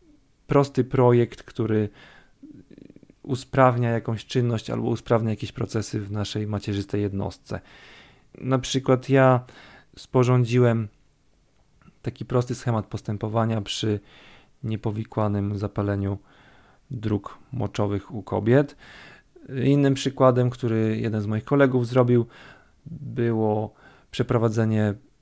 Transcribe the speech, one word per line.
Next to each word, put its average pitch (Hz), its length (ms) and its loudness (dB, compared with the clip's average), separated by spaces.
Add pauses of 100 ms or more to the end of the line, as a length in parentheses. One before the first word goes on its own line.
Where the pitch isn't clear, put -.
(480)
prosty 139 360 2
projekt, 123 600 2
który 107 460 -2 (1300)
usprawnia 123 640 2
jakąś 113 360 -4
czynność 120 440 -2
albo 117 200 -4
usprawnia 113 400 0
jakieś 107 220 -6
procesy 110 500 -4
w 101 100 -10
naszej 104 360 -4
macierzystej 101 540 -4
jednostce. 95 580 -6 (800)
Na 127 220 -2
przykład 131 500 0
ja 131 360 6 (520)
sporządziłem 120 920 2 (1160)
taki 117 220 -8
prosty 123 300 -2
schemat 110 300 -2
postępowania 110 760 -2
przy 104 380 -4 (640)
niepowikłanym 107 920 -4
zapaleniu 101 600 -4 (720)
dróg 107 460 -4 (140)
moczowych 104 600 -4
u 107 100 -10
kobiet. 117 520 2 (880)
Innym 139 300 4
przykładem, 127 560 2
który 110 480 -2
jeden 110 240 -2
z 101 40 -4
moich 107 180 -2
kolegów 131 440 2
zrobił, 123 380 4 (600)
było 117 880 -2 (380)
przeprowadzenie 110 840 0 (280)